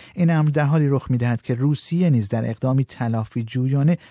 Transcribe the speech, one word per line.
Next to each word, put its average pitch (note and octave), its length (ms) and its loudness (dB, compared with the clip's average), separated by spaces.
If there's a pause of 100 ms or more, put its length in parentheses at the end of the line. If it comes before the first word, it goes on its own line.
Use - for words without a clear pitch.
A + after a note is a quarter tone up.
(160)
این E3+ 140 2
امر D#3 200 2
در D3 140 0
حالی D3+ 240 2
رخ C#3 240 0
می‌دهد A#2+ 300 0
که B2+ 120 -4
روسیه D3+ 560 0
نیز A2+ 200 2
در A2+ 200 -2
اقدامی C3 360 0
تلافی A2+ 580 -4
جویانه C#3 540 0 (140)